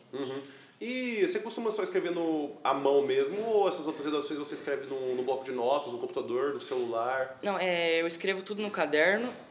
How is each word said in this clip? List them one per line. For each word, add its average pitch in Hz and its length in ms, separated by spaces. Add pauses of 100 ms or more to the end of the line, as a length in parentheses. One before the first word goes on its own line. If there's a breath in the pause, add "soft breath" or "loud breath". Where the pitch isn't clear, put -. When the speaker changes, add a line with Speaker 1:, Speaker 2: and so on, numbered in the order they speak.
(140)
Speaker 1:
Uhum. 135 280 (380 loud breath)
E 233 480
você 180 120
costuma 220 300
só 202 120
escrever 180 280
no, 160 540
à 135 80
mão 143 300
mesmo, 139 420
ou 208 240
essas 151 180
outras 147 200
redações 147 320
você 147 160
escreve 139 320
no, 131 280
no 127 80
bloco 127 220
de 135 80
notas, 127 400
no 120 60
computador, 127 560
no 123 60
celular? 123 800
Speaker 2:
Não, 196 160
é, 170 420
eu 170 80
escrevo 185 340
tudo 208 200
no 202 80
caderno 180 640 (180)